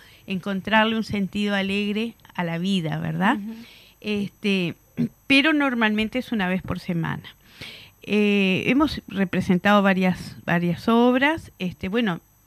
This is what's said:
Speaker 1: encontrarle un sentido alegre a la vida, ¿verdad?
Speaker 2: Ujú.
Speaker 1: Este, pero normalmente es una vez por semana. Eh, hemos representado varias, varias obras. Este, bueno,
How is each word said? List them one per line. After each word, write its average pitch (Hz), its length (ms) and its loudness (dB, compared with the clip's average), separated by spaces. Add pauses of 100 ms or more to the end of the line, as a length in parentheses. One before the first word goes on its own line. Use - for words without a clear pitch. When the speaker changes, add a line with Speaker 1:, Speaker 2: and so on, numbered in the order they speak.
(280)
Speaker 1:
encontrarle 202 720 0
un 220 60 -2
sentido 202 520 -2
alegre 208 580 -2 (220)
a 180 80 -4
la 165 160 -4
vida, 175 400 -2
¿verdad? 165 380 0
Speaker 2:
Ujú. 214 180 -10 (460)
Speaker 1:
Este, 202 760 -4 (500)
pero 277 280 4
normalmente 233 640 0
es - 120 -8
una 202 160 0
vez 185 140 -2
por 180 180 -6
semana. 160 440 -4 (840)
Eh, 202 580 2
hemos 254 420 2
representado 190 720 2
varias, 185 640 0
varias 175 420 0
obras. 247 720 4
Este, 185 300 -6
bueno, 208 320 -2 (260)